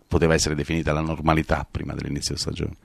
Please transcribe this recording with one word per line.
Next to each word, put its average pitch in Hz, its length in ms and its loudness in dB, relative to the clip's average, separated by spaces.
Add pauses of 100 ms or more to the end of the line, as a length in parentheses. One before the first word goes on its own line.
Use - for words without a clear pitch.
poteva 80 260 4
essere 78 220 2
definita 76 360 0
la 78 100 0
normalità 80 680 2
prima 73 240 -6
dell'inizio 69 400 -4
della - 160 -6
stagione. - 340 -6